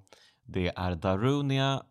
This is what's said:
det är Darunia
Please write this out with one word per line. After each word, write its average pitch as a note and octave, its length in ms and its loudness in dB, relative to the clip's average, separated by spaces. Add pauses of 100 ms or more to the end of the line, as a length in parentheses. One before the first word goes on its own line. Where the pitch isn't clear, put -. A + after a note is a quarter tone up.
(460)
det F2+ 300 -2
är F2+ 200 -2
Darunia C3+ 960 0